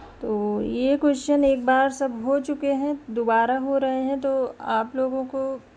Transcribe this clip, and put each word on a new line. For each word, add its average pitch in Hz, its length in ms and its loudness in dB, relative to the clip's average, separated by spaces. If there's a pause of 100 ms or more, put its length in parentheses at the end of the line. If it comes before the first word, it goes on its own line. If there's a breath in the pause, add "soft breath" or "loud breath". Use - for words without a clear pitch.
(220)
तो 208 380 -2
ये 240 360 0
क्वेश्चन 285 480 2
एक 254 220 2
बार 262 240 4
सब 254 340 -4
हो 277 160 2
चुके 277 320 -2
हैं, 285 380 -2
दोबारा 226 480 2
हो 269 200 0
रहे 262 240 0
हैं, 269 180 -2
तो 269 400 -2
आप 226 360 -2
लोगों 262 280 -2
को 269 360 -6 (160)